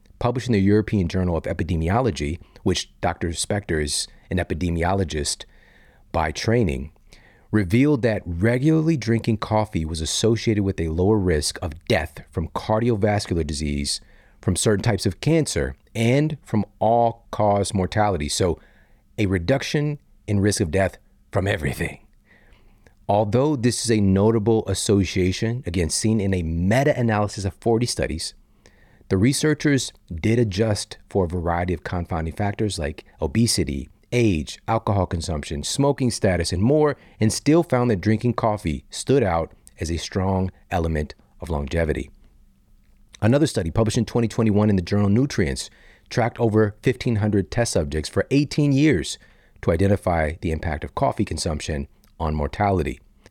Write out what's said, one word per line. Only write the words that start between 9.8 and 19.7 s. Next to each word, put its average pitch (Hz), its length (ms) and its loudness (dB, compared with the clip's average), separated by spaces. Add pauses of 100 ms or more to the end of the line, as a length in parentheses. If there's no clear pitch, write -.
was 80 160 -6
associated 110 600 0
with 98 200 -2
a 82 80 -2
lower 92 280 2
risk 87 440 0
of 80 240 -10
death 80 340 -2 (120)
from 80 180 -4
cardiovascular 104 960 0
disease, 73 540 -4 (400)
from 92 160 0
certain 104 260 0
types 107 220 -2
of 98 160 -2
cancer, 135 560 0 (180)
and 135 480 2
from 104 220 -2 (140)
all-cause 110 920 0
mortality. 95 540 0
So 87 320 0 (580)
a 110 80 0
reduction 131 760 -2 (280)